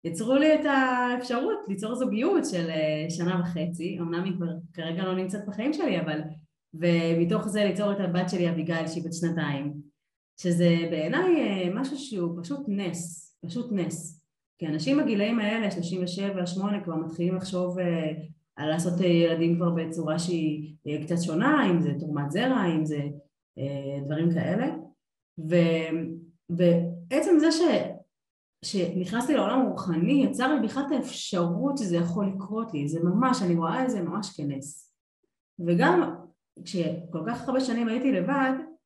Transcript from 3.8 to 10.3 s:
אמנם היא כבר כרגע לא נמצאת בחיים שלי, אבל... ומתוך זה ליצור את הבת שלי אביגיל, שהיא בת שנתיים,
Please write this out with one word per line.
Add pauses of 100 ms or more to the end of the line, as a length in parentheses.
אמנם
היא
כבר (260)
כרגע
לא
נמצאת
בחיים
שלי,
אבל... (540)
ומתוך
זה
ליצור
את
הבת
שלי
אביגיל,
שהיא
בת
שנתיים, (680)